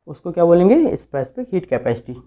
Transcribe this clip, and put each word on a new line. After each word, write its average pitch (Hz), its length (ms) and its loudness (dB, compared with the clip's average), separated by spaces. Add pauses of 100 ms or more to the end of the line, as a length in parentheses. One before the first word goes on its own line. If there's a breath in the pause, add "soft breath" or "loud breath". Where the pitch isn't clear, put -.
उसको - 240 -14
क्या 170 140 0
बोलेंगे? 185 520 4
स्पेसिफिक 190 560 -10
हीट 180 120 -4
कैपेसिटी, 123 480 -6 (140)